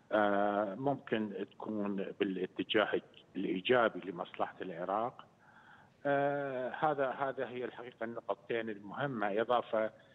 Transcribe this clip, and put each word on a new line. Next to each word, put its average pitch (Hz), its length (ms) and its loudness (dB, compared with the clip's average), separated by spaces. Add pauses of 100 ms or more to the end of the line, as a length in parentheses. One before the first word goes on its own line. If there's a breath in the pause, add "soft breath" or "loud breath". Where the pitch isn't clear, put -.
(120)
آه، 104 640 4
ممكن 110 760 -2
تكون 101 460 -2 (240)
بالاتجاه 95 800 0 (360)
الإيجابي 98 720 2
لمصلحة 92 520 -4
العراق. 95 640 -4 (800 soft breath)
آه، 139 760 0
هذا، 139 300 2
هذا 127 380 -2
هي 123 160 -6
الحقيقة 120 400 -10
النقطتين 113 640 -4
المهمة، 104 720 -2
إضافة 113 500 2 (240 soft breath)